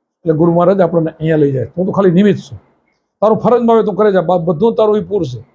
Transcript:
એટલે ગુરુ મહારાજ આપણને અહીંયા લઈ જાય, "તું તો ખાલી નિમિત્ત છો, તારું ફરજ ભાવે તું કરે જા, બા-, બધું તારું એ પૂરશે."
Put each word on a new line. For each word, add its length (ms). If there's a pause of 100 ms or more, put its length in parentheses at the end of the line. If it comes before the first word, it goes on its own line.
એટલે 320
ગુરુ 200
મહારાજ 280
આપણને 300
અહીંયા 260
લઈ 140
જાય, 140
"તું 200
તો 60
ખાલી 200
નિમિત્ત 280
છો, 160 (680)
તારું 160
ફરજ 240
ભાવે 220
તું 120
કરે 160
જા, 100
બા-, 220
બધું 320
તારું 220
એ 40
પૂરશે." 540